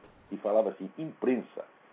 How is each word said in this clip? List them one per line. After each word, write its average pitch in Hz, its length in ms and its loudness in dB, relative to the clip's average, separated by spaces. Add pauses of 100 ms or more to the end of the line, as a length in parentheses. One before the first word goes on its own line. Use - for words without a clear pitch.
(300)
e 98 60 -6
falava 104 340 2
assim, 95 260 -10
"Imprensa." 127 680 -2 (280)